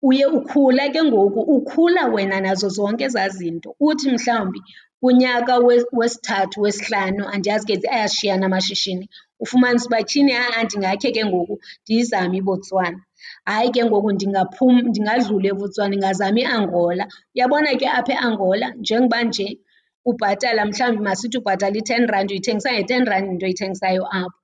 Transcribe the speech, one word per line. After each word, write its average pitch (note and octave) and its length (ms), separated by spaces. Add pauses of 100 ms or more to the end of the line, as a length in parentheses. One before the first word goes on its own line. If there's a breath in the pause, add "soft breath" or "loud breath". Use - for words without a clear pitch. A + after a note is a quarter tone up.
uye C4+ 180 (120)
ukhula C#4 560
ke D#4+ 100
ngoku, G#3+ 380 (140)
ukhula E4+ 480 (100)
wena G3 280
nazo F#3+ 280
zonke G#3 380
ezaa G3+ 220
zinto. E3+ 400 (100)
Uthi D4+ 320
mhlawumbi A3+ 500 (400 loud breath)
kunyaka B3 560
we-, A#3+ 280 (140)
wesithathu, G#3 640
wesihlanu, G3+ 640 (100)
andiyazi G3+ 320
ke G#3 100 (200)
ayashiyana G3+ 500
amashishini, F#3+ 600 (340 loud breath)
ufumanise B3 480
uba, A3+ 160
"Tyhini, C#4+ 280
ha-a, A#3+ 320
ndingakhe G3+ 520
ke A3 100
ngoku F3+ 300 (280 loud breath)
ndiyizame G#3+ 540
iBotswana. F#3+ 640 (460 loud breath)
Hayi A3 280
ke A#3 120
ngoku G#3+ 260
ndingaphum-, G3 760
ndingadlula G#3 600
eBotswana, G3+ 400
ndingazama G3 500
iAngola." F#3 680 (300 loud breath)
Uyabona C#4+ 340 (100)
ke C4 80 (100)
apha B3 160
eAngola, G#3+ 540 (100)
njengoba A#3 460
nje G3+ 240 (580)
ubhatala, G#3+ 600
mhlawumbi G#3+ 380
masithi G#3 340
ubhatala G3 400
i-ten A#3 300
rand, G3 240
uyithengisa G#3+ 420
nge-ten A#3+ 320
rand G3 260
into F3+ 140
oyithengisayo F#3 600
apho. F#3 380